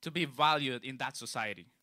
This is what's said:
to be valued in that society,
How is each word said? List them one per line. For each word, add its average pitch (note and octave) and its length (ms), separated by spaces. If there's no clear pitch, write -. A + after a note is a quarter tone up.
to E3 80
be E3 140
valued C#3+ 600
in C3 120
that C3 200
society, G#2+ 480